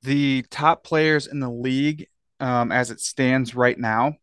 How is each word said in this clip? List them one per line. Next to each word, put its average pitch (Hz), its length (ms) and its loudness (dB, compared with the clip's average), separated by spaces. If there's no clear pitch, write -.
the 135 460 0
top 156 340 2
players 156 440 2
in 143 120 -8
the 127 100 -4
league, 131 600 -2
um, 123 320 0
as 120 200 0
it - 80 -14
stands 127 560 -2
right 123 240 2
now. 117 440 0